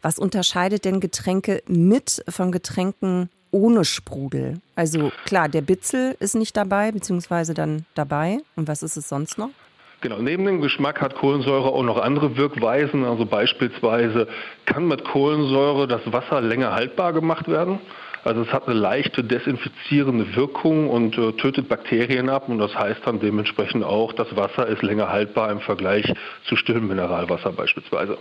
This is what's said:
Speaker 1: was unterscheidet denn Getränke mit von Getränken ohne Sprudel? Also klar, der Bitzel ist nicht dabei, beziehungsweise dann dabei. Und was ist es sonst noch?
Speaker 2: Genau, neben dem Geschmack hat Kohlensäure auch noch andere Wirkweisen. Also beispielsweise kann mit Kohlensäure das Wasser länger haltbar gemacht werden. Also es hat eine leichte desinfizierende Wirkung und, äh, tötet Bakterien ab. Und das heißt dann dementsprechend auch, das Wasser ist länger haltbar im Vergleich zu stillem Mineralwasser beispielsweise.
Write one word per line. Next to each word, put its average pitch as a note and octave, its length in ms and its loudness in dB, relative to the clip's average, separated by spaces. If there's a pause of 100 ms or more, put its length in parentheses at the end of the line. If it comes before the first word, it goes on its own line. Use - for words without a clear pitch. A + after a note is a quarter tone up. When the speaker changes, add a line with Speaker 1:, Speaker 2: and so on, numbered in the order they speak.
Speaker 1:
was D#3+ 180 -2
unterscheidet F#3+ 640 0
denn F#3+ 160 2
Getränke F#3+ 640 -2
mit F3+ 640 4
von F3+ 240 -2
Getränken F3+ 760 -2 (220)
ohne G#3+ 320 6
Sprudel? C3+ 800 -6 (140)
Also D#3 360 0 (140)
klar, E3+ 240 2
der D#3 140 0
Bitzel B3+ 560 0
ist G3+ 160 -2
nicht A3 200 -2
dabei, G3+ 380 0
beziehungsweise F3 640 -2
dann D#3 300 -2 (100)
dabei. D3+ 420 -2 (180)
Und D#3 140 -4
was D3+ 140 -6
ist D#3+ 120 -8
es D3 140 -10
sonst D3 280 -6
noch? G#3+ 120 -6 (500)
Speaker 2:
Genau, A2 200 -6
neben E3 260 0
dem F#3 160 2
Geschmack C#3+ 400 0
hat C3+ 140 -2
Kohlensäure C#3 540 2
auch C3+ 120 0
noch A#2 160 2
andere C3 400 0
Wirkweisen. C#3+ 680 2
Also A#2 220 0
beispielsweise A2+ 1040 2 (400)
kann E3+ 200 0
mit C#3+ 160 0
Kohlensäure C#3 840 2
das A#2+ 180 0
Wasser B2 340 0
länger A#2 340 0
haltbar C3+ 400 0
gemacht D#3+ 340 0
werden. F3 320 0 (440)
Also A#2 200 0
es - 100 -4
hat C3+ 140 -2
eine A#2+ 100 2
leichte A2 460 0
desinfizierende B2 1120 0
Wirkung D3+ 520 2
und, A#2 300 2
äh, A2+ 160 2
tötet C3+ 340 0
Bakterien B2 600 0
ab. C3+ 180 0
Und A#2 120 -2
das G#2 160 0
heißt G#2+ 300 -2
dann A2+ 140 0
dementsprechend G#2 640 0
auch, A2 300 0
das A2 220 -4
Wasser G#2+ 320 0
ist A2 160 -2
länger G#2 260 0
haltbar G#2 420 0
im G#2 100 -4
Vergleich G2+ 520 0 (320)
zu - 120 0
stillem A2+ 300 0
Mineralwasser F2+ 640 -2
beispielsweise. - 680 -4